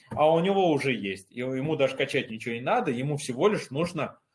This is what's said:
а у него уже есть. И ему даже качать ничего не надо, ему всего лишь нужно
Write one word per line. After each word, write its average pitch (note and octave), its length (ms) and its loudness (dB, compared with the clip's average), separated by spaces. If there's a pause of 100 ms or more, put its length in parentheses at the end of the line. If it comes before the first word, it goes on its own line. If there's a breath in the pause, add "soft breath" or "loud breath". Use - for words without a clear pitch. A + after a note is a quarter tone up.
(100 loud breath)
а D#3 220 4
у E3 80 6
него F#3+ 320 4
уже C#3 200 2
есть. G2 380 -6
И A#2+ 100 -8
ему C3 360 -2
даже C3+ 200 2
качать C3+ 340 -2
ничего A2+ 240 -8
не A#2+ 80 -8
надо, F#3+ 280 0
ему C3+ 260 -2
всего C#3 320 0
лишь F#3+ 220 -2
нужно D3 480 -4 (160)